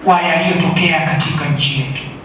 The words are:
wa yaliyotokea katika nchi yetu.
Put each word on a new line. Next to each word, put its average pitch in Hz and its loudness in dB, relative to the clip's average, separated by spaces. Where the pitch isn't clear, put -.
wa 180 6
yaliyotokea 170 0
katika - 0
nchi 147 0
yetu. 135 -4